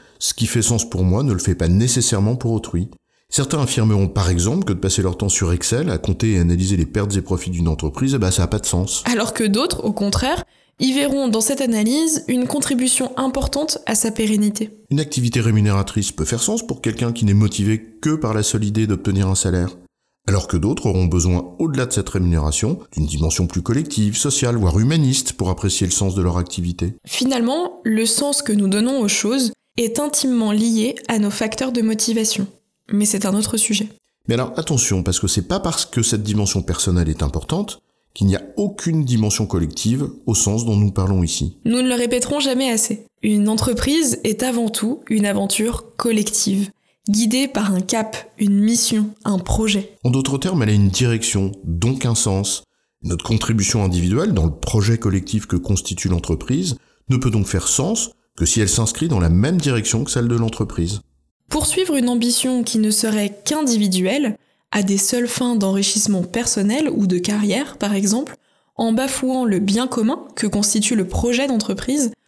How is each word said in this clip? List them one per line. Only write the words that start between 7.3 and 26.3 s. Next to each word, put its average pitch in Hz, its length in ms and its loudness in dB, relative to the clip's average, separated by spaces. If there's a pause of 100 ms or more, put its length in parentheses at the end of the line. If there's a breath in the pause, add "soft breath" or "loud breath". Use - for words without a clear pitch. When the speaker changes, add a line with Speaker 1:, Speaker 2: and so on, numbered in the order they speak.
Speaker 1:
d'une 85 180 0
entreprise, 80 440 -2
eh 139 40 0
ben, 92 140 2
ça 90 120 2
a 85 40 2
pas 107 120 -2
de - 60 -6
sens. - 400 -2
Speaker 2:
Alors 226 280 0
que 226 120 -2
d'autres, 233 400 0
au 214 80 0
contraire, 214 500 -2 (360 soft breath)
y 262 140 0
verront 277 340 0
dans 220 140 0
cette 277 200 0
analyse 262 680 0
une 247 180 0
contribution 254 720 -2
importante 269 720 -2
à 226 80 -2
sa 226 160 0
pérennité. 214 580 0 (220)
Speaker 1:
Une 139 80 2
activité 123 420 -2
rémunératrice 104 680 2
peut - 120 -4
faire 117 200 -2
sens 226 220 -2
pour - 160 -8
quelqu'un 117 320 -2
qui 117 120 0
n'est 101 80 4
motivé 104 680 2
que 156 120 0
par 143 240 0
la 107 80 2
seule 110 200 -2
idée 107 220 0
d'obtenir 98 420 0
un 95 60 2
salaire. 90 420 0 (520)
Alors 98 200 0
que - 80 -2
d'autres 92 300 0
auront 92 220 2
besoin, 87 500 0
au-delà 131 300 0
de - 60 -8
cette 101 160 -2
rémunération, 82 680 0 (140 loud breath)
d'une 78 160 -2
dimension 78 400 0
plus 87 160 -4
collective, 113 520 0
sociale, 127 400 0
voire 92 220 2
humaniste 135 560 2
pour 92 160 -2
apprécier 95 380 0
le 85 40 -4
sens 95 220 0
de 95 80 0
leur 87 160 2